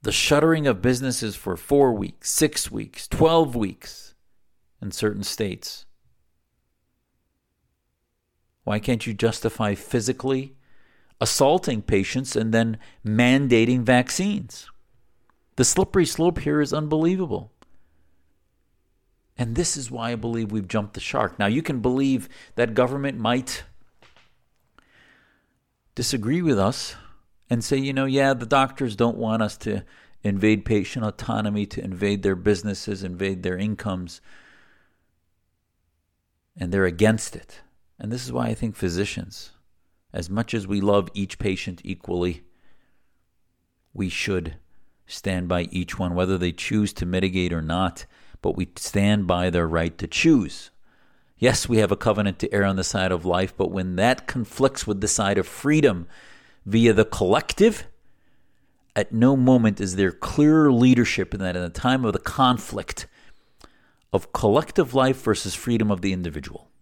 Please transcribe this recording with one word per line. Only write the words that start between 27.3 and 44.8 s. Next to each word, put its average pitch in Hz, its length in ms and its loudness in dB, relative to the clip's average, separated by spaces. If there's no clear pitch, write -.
and 120 140 0
say, 139 140 0
you 135 160 -2
know, 135 120 0
"Yeah, 135 280 4
the 123 120 -4
doctors 135 500 0
don't 117 220 2
want 113 240 0
us 104 160 -2
to 104 260 -4
invade 104 440 2
patient 110 380 -2
autonomy, 107 640 -4
to - 180 -10
invade 98 380 -2
their 95 140 2
businesses, 98 680 -2
invade 90 400 -4
their 90 140 -2
incomes, 95 640 -6
and 90 160 -4
they're 98 140 4
against 107 500 2
it." - 260 -18
And 107 120 -8
this 123 140 -8
is 127 60 -12
why 120 160 -2
I 113 60 -2
think 113 220 -6
physicians, - 760 -6
as 82 180 -8
much 113 240 -4
as 104 140 -4
we 101 120 -2
love 101 340 2
each 98 260 -6
patient 95 440 -6
equally, 90 600 -4
we 95 160 -4
should 85 480 -4